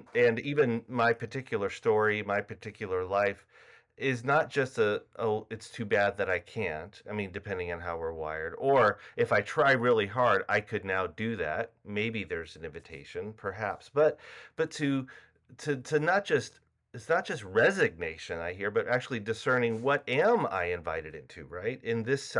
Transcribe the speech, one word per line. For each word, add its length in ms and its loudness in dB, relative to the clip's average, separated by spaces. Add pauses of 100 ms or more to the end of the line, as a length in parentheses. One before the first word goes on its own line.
(140)
and 280 4
even 460 0
my 260 2
particular 560 -4
story, 520 4
my 200 0
particular 640 -4
life 400 2 (500)
is 280 -2
not 280 2
just 260 -2
a, 240 2 (160)
"Oh, 320 0
it's 220 -12
too 120 -6
bad 340 2
that 120 0
I 80 2
can't." 720 -6
I 40 -8
mean, 180 -4
depending 400 -6
on 80 -6
how 180 -6
we're 160 -4
wired, 460 -6
or 400 4 (160)
if 160 0
I 100 4
try 300 2
really 340 4
hard, 420 2
I 120 2
could 260 -6
now 220 0
do 300 -4
that. 340 -4 (120)
Maybe 400 -4
there's 320 -8
an 80 -18
invitation, 680 -10
perhaps. 560 -8
But, 300 4 (360)
but 180 -2
to, 340 0 (520)
to, 180 -2
to 220 0
not 260 2
just, 340 -2 (340)
it's 160 -8
not 160 2
just 180 -6
resignation, 960 2
I 140 -4
hear, 160 -4
but 180 0
actually 320 0
discerning 600 0
what 260 0
am 380 4
I 200 0
invited 500 -4
into, 300 -16
right? 380 -8
In 200 -2
this 200 -2
si-, 160 -2